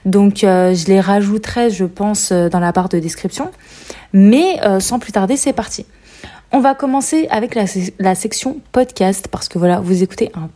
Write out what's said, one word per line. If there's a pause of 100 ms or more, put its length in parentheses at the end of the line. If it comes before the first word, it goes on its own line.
Donc,
euh,
je
les
rajouterai,
je
pense,
euh,
dans
la
barre
de
description. (640)
Mais,
euh,
sans
plus
tarder,
c'est
parti. (680)
On
va
commencer
avec
la
se-,
la
section (160)
podcast,
parce
que
voilà,
vous
écoutez
un